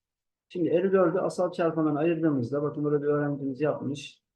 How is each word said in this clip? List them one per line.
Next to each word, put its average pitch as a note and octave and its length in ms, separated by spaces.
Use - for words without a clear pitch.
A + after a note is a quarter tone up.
Şimdi F3 200
elli F#3 240
dördü F#3 260
asal F3 340
çarpanlarına D#3+ 460
ayırdığımızda, D3 640
bakın D3 220
burada D3 180
bir D3 60
öğrencimiz C#3 520
yapmış. C#3+ 640